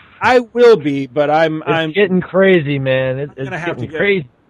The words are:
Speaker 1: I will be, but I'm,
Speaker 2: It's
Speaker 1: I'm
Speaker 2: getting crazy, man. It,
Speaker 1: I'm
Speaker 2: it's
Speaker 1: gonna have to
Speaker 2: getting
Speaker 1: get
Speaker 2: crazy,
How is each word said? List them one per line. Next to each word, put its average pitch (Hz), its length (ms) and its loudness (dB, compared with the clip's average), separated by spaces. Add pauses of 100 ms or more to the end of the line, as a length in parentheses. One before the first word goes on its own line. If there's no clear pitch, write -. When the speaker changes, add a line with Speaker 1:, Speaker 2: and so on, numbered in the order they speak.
(220)
Speaker 1:
I 247 180 2
will 233 380 4
be, 139 300 -4
but 147 220 -2
I'm, 156 320 0
Speaker 2:
It's - 80 -6
Speaker 1:
I'm 160 220 -2
Speaker 2:
getting 185 300 0
crazy, 170 580 2
man. 131 400 -2
It, 143 100 -8
Speaker 1:
I'm - 80 -20
Speaker 2:
it's 131 80 -10
Speaker 1:
gonna 156 140 -8
have 170 180 -8
to 120 100 -8
Speaker 2:
getting - 40 -18
Speaker 1:
get 160 60 -8
Speaker 2:
crazy, 190 320 -2 (200)